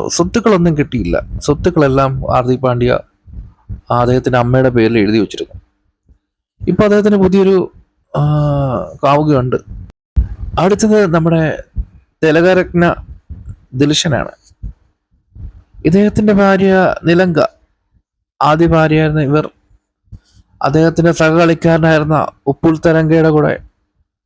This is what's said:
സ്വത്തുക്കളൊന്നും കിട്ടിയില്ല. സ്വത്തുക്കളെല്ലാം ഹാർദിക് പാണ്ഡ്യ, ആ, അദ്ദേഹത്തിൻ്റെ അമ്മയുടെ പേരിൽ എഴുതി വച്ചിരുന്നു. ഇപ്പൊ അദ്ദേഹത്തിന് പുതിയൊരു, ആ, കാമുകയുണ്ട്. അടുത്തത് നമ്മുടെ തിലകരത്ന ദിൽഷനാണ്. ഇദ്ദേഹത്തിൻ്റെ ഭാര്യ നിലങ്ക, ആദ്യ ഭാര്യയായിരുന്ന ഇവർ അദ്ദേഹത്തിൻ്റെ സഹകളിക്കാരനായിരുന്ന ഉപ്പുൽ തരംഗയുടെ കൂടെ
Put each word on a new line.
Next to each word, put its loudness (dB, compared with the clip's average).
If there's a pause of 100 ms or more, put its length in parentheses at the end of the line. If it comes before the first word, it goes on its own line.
സ്വത്തുക്കളൊന്നും 0
കിട്ടിയില്ല. -4
സ്വത്തുക്കളെല്ലാം 0 (100)
ഹാർദിക് -2
പാണ്ഡ്യ, 0 (920)
ആ, 0
അദ്ദേഹത്തിൻ്റെ 0
അമ്മയുടെ 2
പേരിൽ 2
എഴുതി 2
വച്ചിരുന്നു. -6 (1040)
ഇപ്പൊ 0
അദ്ദേഹത്തിന് 2
പുതിയൊരു, 2 (420)
ആ, -4 (800)
കാമുകയുണ്ട്. 0 (720)
അടുത്തത് 2
നമ്മുടെ 0 (640)
തിലകരത്ന 2 (760)
ദിൽഷനാണ്. -2 (1500)
ഇദ്ദേഹത്തിൻ്റെ 2
ഭാര്യ 2
നിലങ്ക, 2 (1040)
ആദ്യ 2
ഭാര്യയായിരുന്ന 0
ഇവർ -2 (1120)
അദ്ദേഹത്തിൻ്റെ 2
സഹകളിക്കാരനായിരുന്ന 2 (200)
ഉപ്പുൽ 0
തരംഗയുടെ 2
കൂടെ 0 (680)